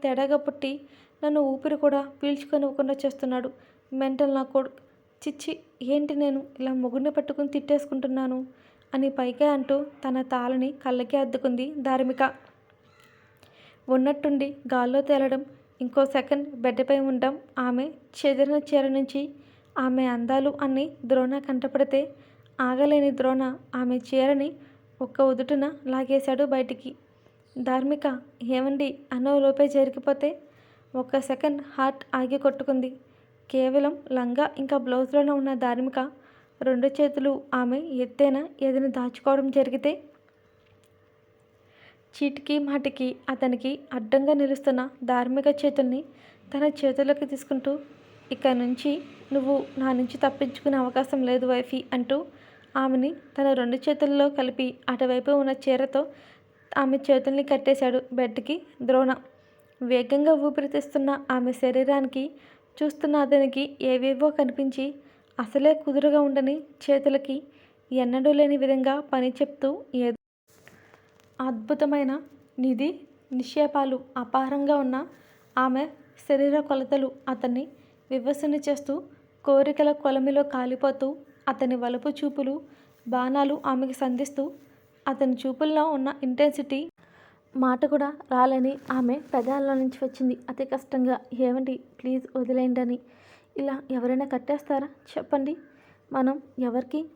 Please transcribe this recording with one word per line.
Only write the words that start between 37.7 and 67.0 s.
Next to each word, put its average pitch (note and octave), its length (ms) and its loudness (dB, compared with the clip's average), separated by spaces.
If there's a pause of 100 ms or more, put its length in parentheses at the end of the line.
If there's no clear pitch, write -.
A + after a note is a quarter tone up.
ఎత్తైన C#4 680 0 (140)
ఎదని C4+ 260 2
దాచుకోవడం C4+ 640 0
జరిగితే C4+ 520 0 (2000)
చీటికి C#4+ 500 -4
మాటికి C#4 560 -4 (140)
అతనికి C4 500 -2 (140)
అడ్డంగా C4+ 400 2
నిలుస్తున్న C4+ 560 0 (140)
ధార్మిక B3+ 440 0 (180)
చేతుల్ని C#4 380 0 (500)
తన C#4 100 -2
చేతుల్లోకి C#4+ 600 0
తీసుకుంటూ, C#4 540 -4 (520)
"ఇక C4 160 0
నుంచి B3+ 560 0 (300)
నువ్వు C#4 300 2 (140)
నా C4 140 0
నుంచి B3+ 260 -2
తప్పించుకునే C4+ 600 0
అవకాశం C4 460 0
లేదు B3 220 0
వైఫీ" B3+ 380 -2 (100)
అంటూ C4 320 -2 (520)
ఆమెని C4 360 0
తన - 400 0
రెండు B3 240 0 (120)
చేతుల్లో C#4+ 400 4
కలిపి B3+ 480 -4 (120)
అటువైపు B3+ 420 0
ఉన్న C#4 200 4
చీరతో C4+ 560 0 (720)
ఆమె C4+ 200 2 (140)
చేతుల్ని C4+ 320 2
కట్టేశాడు C4+ 580 2 (120)
బెడ్కి B3 480 -4 (200)
ద్రోణ. B3+ 340 4 (680)
వేగంగా B3+ 520 4
ఊపిరి C#4+ 340 0
తీస్తున్న C#4 640 -2
ఆమె B3+ 200 0
శరీరానికి, C4 800 0 (520)
చూస్తున్న D4 320 0
అతనికి C#4 640 2
ఏవేవో C4 480 2
కనిపించి, C4+ 640 -2 (440)
అసలే C4+ 340 4
కుదురుగా D4 480 4
ఉండని C#4 380 0
చేతులకి C#4 840 0 (480)